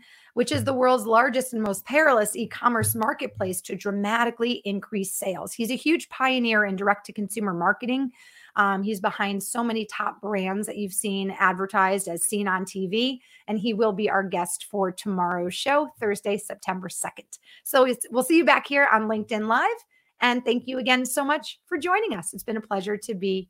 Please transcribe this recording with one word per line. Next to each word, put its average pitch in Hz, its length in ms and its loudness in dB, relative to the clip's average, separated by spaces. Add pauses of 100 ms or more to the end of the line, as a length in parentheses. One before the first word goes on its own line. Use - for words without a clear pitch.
(340)
which 240 160 2
is 269 140 0
the 269 100 0
world's 254 320 4
largest 247 460 4
and 220 100 -2
most 208 240 -2
perilous 254 480 4
e-commerce 226 600 0
marketplace, 220 680 -2
to - 140 -8
dramatically 233 880 0
increase 196 500 -4
sales. 190 380 -6
He's 226 180 -4
a 254 60 0
huge 302 320 0
pioneer 240 560 2
in 196 100 -2
direct-to-consumer 202 800 -2
marketing. 226 560 0 (460)
Um, 196 260 4
he's 202 180 -2
behind 196 420 -2
so 233 200 -4
many 226 240 -2
top - 340 -6
brands 196 460 -2
that 214 100 -10
you've 202 160 -4
seen 196 460 -2
advertised 190 720 2
as 170 160 -4
seen 202 240 -2
on 190 160 0
T 190 220 -6
V, 247 360 0 (240)
and 214 120 -2
he 214 160 -2
will 220 180 2
be 196 180 0
our 196 120 2
guest 180 480 -4
for 190 200 0
tomorrow's 180 640 -2
show, 285 340 0 (120)
Thursday, 202 360 -2
September 185 520 -8
second. - 500 -10 (240)
So 262 220 4
it's, 247 260 0
we'll 247 120 2
see 320 160 4
you 339 60 6
back 277 220 6
here 285 260 4
on 214 160 2
LinkedIn 214 380 -4
Live, 269 240 2 (500)
and 247 240 2
thank 240 220 0
you 254 120 -6
again 254 280 2
so 247 180 -2
much 302 400 -2
for 349 140 -4
joining 370 360 0
us. 170 200 -6
It's 196 100 -14
been 226 140 -4
a - 20 -4
pleasure 202 380 -4
to 214 160 -8
be 190 340 -2